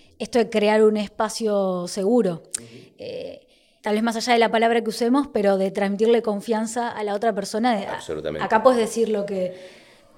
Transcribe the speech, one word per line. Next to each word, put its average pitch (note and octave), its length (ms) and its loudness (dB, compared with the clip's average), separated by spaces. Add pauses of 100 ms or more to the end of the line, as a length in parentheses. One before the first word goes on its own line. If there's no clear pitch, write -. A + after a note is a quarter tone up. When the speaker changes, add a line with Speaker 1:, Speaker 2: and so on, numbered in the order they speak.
(180)
Speaker 1:
esto A#3 200 -2
de A3 100 2
crear G#3+ 340 2
un G#3+ 140 6
espacio G3+ 880 -2
seguro. F#3+ 580 0 (140)
Speaker 2:
Ujú. - 380 -20
Speaker 1:
Eh, - 500 -12 (360)
tal G#3 140 -2
vez A3 60 0
más A#3 140 0
allá A#3 160 0
de A#3 60 6
la A3 120 4
palabra A#3 320 2
que A3 60 -6
usemos, B3 400 0
pero G3+ 300 2
de F#3+ 120 0
transmitirle G#3+ 520 2
confianza A3 640 -4
a G#3+ 160 -8
la G3+ 100 -4
otra G#3+ 200 0
persona. A3 440 0
De, G3 60 -6
a-, G3 120 -8
Speaker 2:
Absolutamente. D2+ 460 -6
Speaker 1:
acá A3 200 2
puedes B3+ 180 6
decir G#3+ 300 0
lo G3+ 160 -2
que, F#3 280 -4 (640)